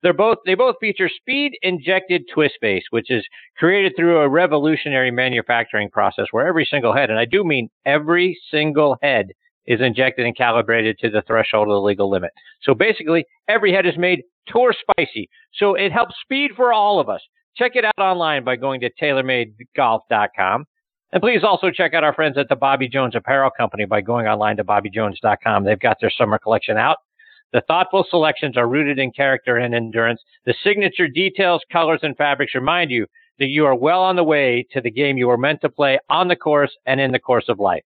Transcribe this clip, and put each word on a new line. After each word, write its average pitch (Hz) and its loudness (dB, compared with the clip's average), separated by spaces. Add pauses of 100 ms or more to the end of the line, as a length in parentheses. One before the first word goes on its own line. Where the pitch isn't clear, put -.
They're 175 2
both, 214 2
they 185 2
both 247 2
feature 196 -2
speed-injected 185 -2 (100)
twist 151 2
base, 98 0
which 117 -2
is 113 0 (320)
created 190 2
through 170 4
a 151 4
revolutionary 147 2
manufacturing 120 -2
process 101 0
where 127 0
every 165 0
single 120 0
head, 131 0
and 110 -2
I 117 2
do 185 0
mean 135 -2 (160)
every 160 0 (140)
single 151 0
head, 120 0 (400)
is 113 2
injected 127 0
and 117 -4
calibrated 113 0
to 117 -2
the 107 0
threshold 113 0
of 104 0
the 101 0
legal 98 0
limit. 90 -2 (320)
So 139 2
basically, 165 0 (240)
every 208 2
head 185 0
is 170 -2
made 175 0 (240)
tour 240 2
spicy. - -4 (240)
So 202 0
it 190 -2
helps 233 -2
speed 277 -4
for 240 2
all 208 2
of 131 -2
us. 98 -6 (340)
Check 240 -2
it 240 0
out - -2
online 170 0
by 127 -2
going 131 -4
to 120 -2 (100)
taylor 139 0
made 123 -2 (220)
golf 113 2
dot 104 0
com. 104 -2 (460)
And 180 0
please 214 0
also 190 2
check 170 -2
out 160 2
our 151 0
friends 143 -2
at 139 -2
the 139 2
Bobby 135 0
Jones 127 -2
Apparel 135 0
Company 107 -2
by 104 0
going 117 -2
online 107 0
to 104 -2
bobby 101 0
jones 104 -4
dot 104 2
com. 104 2
They've 101 0
got 117 2
their 92 0
summer 107 0
collection 110 -2
out. 127 2 (540)
The 120 2
thoughtful 185 2
selections 156 0
are 120 2
rooted 143 0
in 131 -2
character 131 0
and 120 -2
endurance. 117 0 (280)
The 123 2
signature 190 0
details, 180 0 (100)
colors, 165 2
and 147 -6
fabrics 143 0
remind 156 0
you 117 -2 (320)
that 135 -2
you 147 0
are 131 4
well 156 2
on 185 2
the 175 2
way 135 0
to 135 -6
the 120 -4
game 135 -2
you 123 0
were 120 2
meant 147 0
to 147 -2
play 139 0 (100)
on 175 2
the 175 2
course 147 0 (120)
and 131 0
in 131 0
the 123 0
course 120 0
of 110 -2
life. 90 0